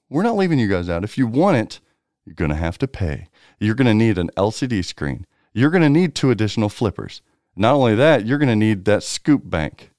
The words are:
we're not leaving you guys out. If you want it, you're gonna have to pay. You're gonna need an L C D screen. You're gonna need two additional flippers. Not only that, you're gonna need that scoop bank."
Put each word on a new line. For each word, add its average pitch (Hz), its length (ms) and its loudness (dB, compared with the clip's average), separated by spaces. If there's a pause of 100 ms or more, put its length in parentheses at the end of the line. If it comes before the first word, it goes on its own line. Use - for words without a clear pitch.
we're 151 140 -2
not 226 140 0
leaving 170 220 2
you 110 80 2
guys 90 220 -2
out. 87 160 -4
If - 120 -10
you 131 80 0
want 147 320 2
it, - 220 -4 (460)
you're 78 100 -20
gonna 76 200 -2
have 82 240 -4
to - 80 -2
pay. - 400 -8 (320)
You're 107 160 0
gonna 127 180 4
need 110 240 2
an 85 200 -2
L 101 140 0
C 135 160 -6
D 110 140 -2
screen. 69 440 -8 (280)
You're 135 180 2
gonna 165 180 4
need 160 260 2
two 139 160 0
additional 107 380 -2
flippers. - 520 -6 (340)
Not 113 200 2
only 120 200 2
that, 131 300 4
you're 135 140 -2
gonna 123 180 2
need 107 280 2
that 101 180 2
scoop - 460 0
bank." 82 500 -6